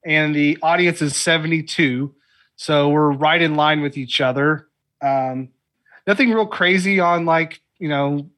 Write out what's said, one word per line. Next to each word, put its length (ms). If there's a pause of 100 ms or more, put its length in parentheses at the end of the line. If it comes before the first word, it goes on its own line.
and 300
the 260
audience 400
is 140
seventy-two. 960 (440)
So 320
we're 220
right 300
in 140
line 260
with 160
each 240
other. 460 (340)
Um, 480 (580)
nothing 240
real 140
crazy 540
on, 260
like, 360 (180)
you 100
know 480